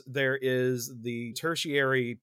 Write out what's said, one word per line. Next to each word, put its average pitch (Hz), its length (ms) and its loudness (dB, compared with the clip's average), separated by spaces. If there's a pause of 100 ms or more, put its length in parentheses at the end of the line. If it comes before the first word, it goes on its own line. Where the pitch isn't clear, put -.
there 135 340 2
is 127 600 2
the 117 320 -6
tertiary 135 880 0